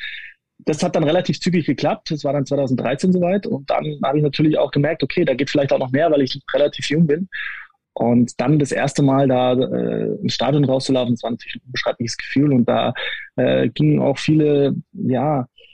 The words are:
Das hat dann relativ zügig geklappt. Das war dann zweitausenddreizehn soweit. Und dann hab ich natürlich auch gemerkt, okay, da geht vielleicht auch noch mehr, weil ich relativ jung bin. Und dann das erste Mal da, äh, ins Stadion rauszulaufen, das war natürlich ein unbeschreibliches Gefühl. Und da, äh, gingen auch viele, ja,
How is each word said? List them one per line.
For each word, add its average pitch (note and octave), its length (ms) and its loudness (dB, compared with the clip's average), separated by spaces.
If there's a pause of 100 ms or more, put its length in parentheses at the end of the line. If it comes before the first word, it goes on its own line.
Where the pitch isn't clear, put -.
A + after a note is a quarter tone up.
(640)
Das D#3 160 -2
hat F3+ 140 -2
dann E3+ 80 2
relativ E3 360 0
zügig E3+ 280 0
geklappt. D3 420 -2
Das D3+ 140 -6
war C#3 100 -2
dann C#3+ 140 -2
zweitausenddreizehn C#3 680 0
soweit. F#3 320 0
Und C#3 240 -6
dann - 160 0 (180)
hab C3+ 120 0
ich D3+ 80 2
natürlich D3+ 340 2
auch C#3 140 0
gemerkt, D3 320 0
okay, E3+ 200 -2
da C3+ 120 2
geht C3 160 -2
vielleicht C#3 200 2
auch C#3 60 4
noch B2+ 140 -2
mehr, D3+ 180 4
weil C#3+ 140 4
ich C3+ 180 -4 (100)
relativ - 380 0
jung D#3+ 160 4
bin. D#3+ 240 0 (640)
Und A#2+ 460 2
dann D3 200 2
das C#3 120 0
erste C#3 300 -2
Mal C3+ 260 4
da, B2+ 260 2
äh, A#2 680 -2
ins - 120 -4
Stadion C#3+ 300 2
rauszulaufen, B2+ 520 0
das - 80 -10
war A2+ 80 -4
natürlich - 240 -10
ein - 100 -18
unbeschreibliches B2 520 -6
Gefühl. C#3+ 360 0
Und A#2+ 160 4
da, A#2 240 0 (420)
äh, C3 340 2
gingen D3+ 300 2
auch C3+ 180 0
viele, D3 580 2 (180)
ja, C3 540 -2 (260)